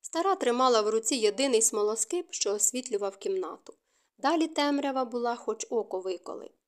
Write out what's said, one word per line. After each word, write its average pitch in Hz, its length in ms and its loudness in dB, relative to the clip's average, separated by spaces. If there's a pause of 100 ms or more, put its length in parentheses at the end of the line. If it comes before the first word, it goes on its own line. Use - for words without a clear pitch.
Стара 359 340 0
тримала 247 460 4
в 208 80 0
руці 220 260 0
єдиний 220 460 4
смолоскип, 220 680 0
що - 240 -2
освітлював 202 640 -2
кімнату. 185 560 -6 (440)
Далі 320 300 2
темрява 285 580 0
була, 233 300 -2
хоч 220 340 -6
око 196 300 -4
виколи. - 500 -8 (180)